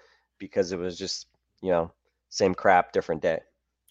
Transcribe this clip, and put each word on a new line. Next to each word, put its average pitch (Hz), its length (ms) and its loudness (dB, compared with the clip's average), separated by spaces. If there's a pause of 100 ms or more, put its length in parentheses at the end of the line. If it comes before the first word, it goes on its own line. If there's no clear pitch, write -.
(380)
because 95 340 -2
it 92 80 -6
was 87 180 -6
just, - 300 -10 (340)
you 92 100 -2
know, 85 200 0 (380)
same 95 260 0
crap, 90 380 4
different 82 280 -2
day. 82 180 0 (520)